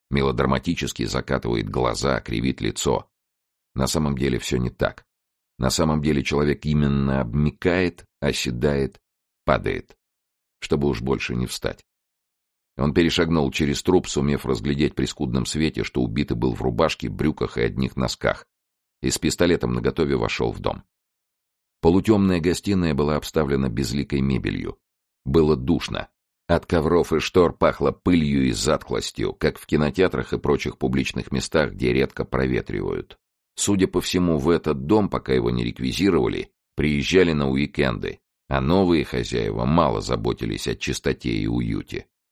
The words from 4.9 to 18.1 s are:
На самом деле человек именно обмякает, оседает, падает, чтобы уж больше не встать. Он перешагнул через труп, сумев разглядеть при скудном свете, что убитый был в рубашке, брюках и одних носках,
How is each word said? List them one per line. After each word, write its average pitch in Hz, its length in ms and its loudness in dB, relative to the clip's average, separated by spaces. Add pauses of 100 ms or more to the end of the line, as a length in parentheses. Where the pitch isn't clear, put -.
На 64 140 0
самом 78 320 0
деле 71 220 2
человек 71 420 0
именно 69 540 2
обмякает, 76 840 0 (160)
оседает, 69 800 -2 (440)
падает, 50 520 -2 (640)
чтобы 71 300 0
уж 60 120 -2
больше 62 360 -4
не 62 100 -2
встать. - 380 -8 (920)
Он 73 160 0
перешагнул 82 600 2
через 69 320 -2
труп, 90 240 4
сумев 69 380 -2
разглядеть 69 500 -2
при 65 80 -2
скудном 62 420 -4
свете, 73 380 -2
что - 180 -4
убитый 60 340 -2
был 60 180 0
в 52 80 -10
рубашке, 62 460 0
брюках 60 480 -4
и 58 60 0
одних 58 320 -2
носках, - 540 -4 (520)